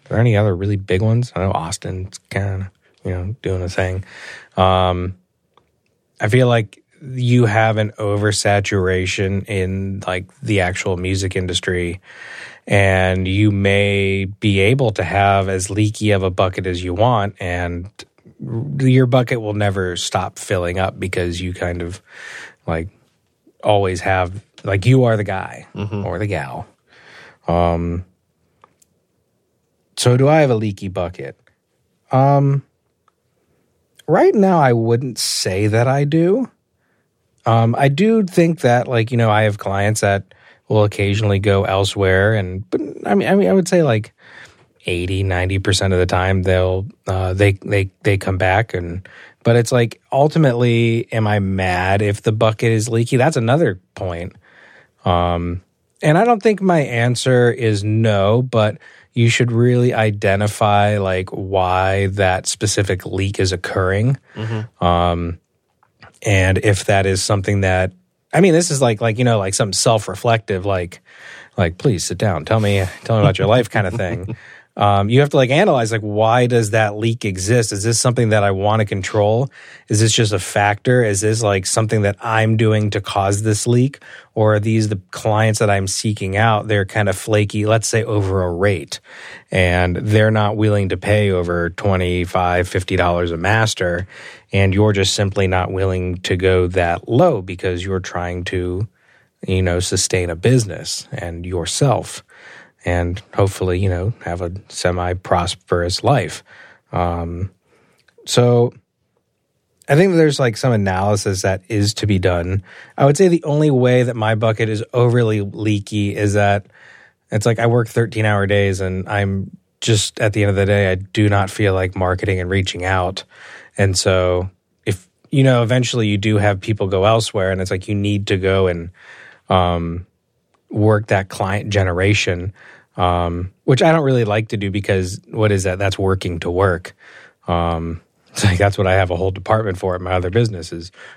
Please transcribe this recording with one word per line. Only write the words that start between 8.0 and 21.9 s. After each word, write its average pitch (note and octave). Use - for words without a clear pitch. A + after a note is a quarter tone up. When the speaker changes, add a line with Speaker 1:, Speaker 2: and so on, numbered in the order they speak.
Speaker 1:
in, G2
like, F#2
the G#2
actual F#2
music F#2
industry, F2+
and F#2
you G#2
may G2
be G2
able A#2+
to F#2
have G2
as F#2
leaky G#2
of F#2+
a F#2
bucket F#2
as F2+
you F2+
want, G#2
and F2
r-, C3+
your B2+
bucket B2
will G#2
never G2
stop -
filling F2+
up F#2+
because F2+
you F2+
kind F2
of, F2